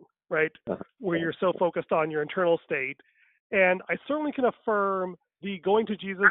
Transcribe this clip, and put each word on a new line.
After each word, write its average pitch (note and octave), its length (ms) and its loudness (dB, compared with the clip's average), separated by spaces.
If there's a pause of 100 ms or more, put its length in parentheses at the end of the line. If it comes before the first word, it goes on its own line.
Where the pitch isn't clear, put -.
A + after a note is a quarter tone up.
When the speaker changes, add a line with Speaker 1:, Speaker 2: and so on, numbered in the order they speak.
(300)
Speaker 1:
right? D#3 200 0 (180)
Speaker 2:
Uh-huh. - 140 -6 (160)
Speaker 1:
Where F3+ 180 -2
Speaker 2:
Yeah. E3 80 -2
Speaker 1:
you're D#3+ 140 -4
so F3+ 200 2
focused E3+ 340 0
on D#3+ 180 0
your D3+ 120 -2
internal E3+ 420 0
state. C3+ 340 -6 (540)
And F#3 360 4
I F3 80 -2 (120)
certainly D4 240 -2
can B3+ 140 0
affirm G3 680 -2 (260)
the G3 160 -8
going G3+ 280 2
to G#3+ 100 -4
Jesus F#3 340 -2